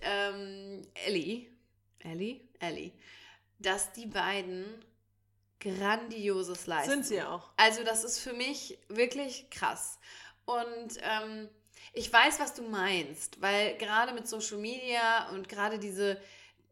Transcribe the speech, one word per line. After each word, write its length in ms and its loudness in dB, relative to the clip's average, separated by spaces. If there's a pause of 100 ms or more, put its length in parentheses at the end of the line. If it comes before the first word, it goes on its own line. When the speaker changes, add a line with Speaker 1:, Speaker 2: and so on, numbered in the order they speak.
Speaker 1:
ähm, 800 -4 (240)
Ellie, 420 -2 (520)
Ellie? 400 -8 (220)
Ellie, 320 -8 (640)
dass 320 0
die 140 -14
beiden 600 -2 (920)
Grandioses 1080 -2
leisten. 240 0
Speaker 2:
Sind 140 2
sie 160 0
auch. 360 -6
Speaker 1:
Also 260 8
das 200 2
ist 160 -4
für 140 -6
mich 440 -4 (120)
wirklich 600 0
krass. 500 -4 (460)
Und, 560 -2
ähm, 480 -4 (440)
ich 180 -4
weiß, 280 10
was 140 -2
du 100 -10
meinst, 800 0
weil 360 4
gerade 360 2
mit 140 -8
Social 300 -6
Media 720 2
und 200 -8
gerade 300 -2
diese, 420 -2 (500)